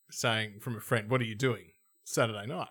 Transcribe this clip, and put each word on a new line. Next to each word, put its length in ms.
saying, 500
from 160
a 60
friend, 280
"What 120
are 40
you 100
doing 360
Saturday 440
night?" 240